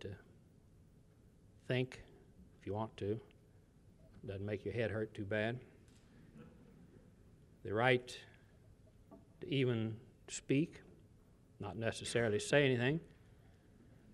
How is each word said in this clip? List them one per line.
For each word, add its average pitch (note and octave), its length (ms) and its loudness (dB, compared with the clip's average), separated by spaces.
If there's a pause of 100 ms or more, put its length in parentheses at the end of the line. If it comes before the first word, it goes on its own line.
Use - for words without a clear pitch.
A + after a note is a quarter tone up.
to - 80 -10 (1600)
think B2+ 360 0 (580)
if - 60 -14
you F#2+ 80 -4
want A2 240 -4
to. G#2 200 -2 (1080)
Doesn't G2+ 200 -6
make G#2 180 -4
your G2+ 80 -4
head A2+ 180 0
hurt A2 220 -4
too G#2+ 120 -8
bad. A2 340 0 (2000)
The G2 100 -4
right B2+ 420 4 (1200)
to - 120 -8
even A#2 440 2 (320)
speak, - 520 0 (800)
not G2+ 160 -6
necessarily A2+ 640 2
say C#3+ 260 6
anything. C3 360 4 (1120)